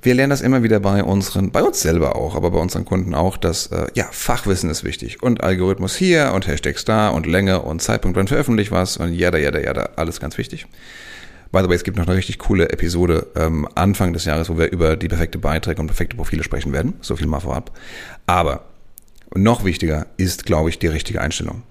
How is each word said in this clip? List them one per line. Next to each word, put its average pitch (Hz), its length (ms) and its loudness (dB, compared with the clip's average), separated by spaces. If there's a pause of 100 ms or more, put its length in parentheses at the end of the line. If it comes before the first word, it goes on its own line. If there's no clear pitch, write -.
Wir 123 80 6
lernen 135 160 4
das 143 100 0
immer 131 220 4
wieder 110 160 4
bei 98 240 2
unseren, 95 480 0
bei - 140 2
uns - 160 0
selber 80 340 2
auch, - 220 -4
aber 87 160 0
bei 87 80 2
unseren 90 240 -2
Kunden 92 280 -2
auch, 85 240 0
dass, 85 360 -2
äh, 82 220 -2
ja, - 180 0
Fachwissen 113 580 0
ist - 140 -6
wichtig. - 360 -8
Und 123 220 2
Algorithmus 92 540 0
hier 165 360 4
und 95 140 0
Hashtags 73 380 -2
da 107 240 2
und 80 180 0
Länge 95 360 2
und 80 200 -4
Zeitpunkt, 110 340 0
wann 98 120 2
veröffentliche 113 400 2
ich - 20 -6
was 92 280 0
und 85 140 -2
jada, 87 240 2
jada, 76 220 0
jada, 69 380 -2
alles 80 240 -4
ganz - 180 -8
wichtig. - 300 -10 (840)
By 95 120 2
the 92 60 2
way, 87 60 6
es 87 80 0
gibt - 140 -4
noch 85 100 0
eine 92 100 2
richtig 95 220 -2
coole 90 300 2
Episode, 85 680 2
ähm, 80 400 0
Anfang 92 380 2
des 82 140 -4
Jahres, 80 220 0
wo 82 80 -2
wir 82 140 2
über 80 260 2
die 87 120 -4
perfekte 82 300 0
Beiträge 78 420 -2
und 78 80 -2
perfekte - 260 0
Profile 80 300 -2
sprechen - 280 -4
werden. 78 280 -2
So - 160 -4
viel - 100 -2
mal 76 140 -2
vorab. - 320 -6 (560)
Aber 80 380 2 (680)
noch 107 300 4
wichtiger 78 420 0 (120)
ist, 92 280 -2
glaube 80 220 2
ich, - 100 -2
die 87 80 -2
richtige 78 340 -2
Einstellung. - 500 -6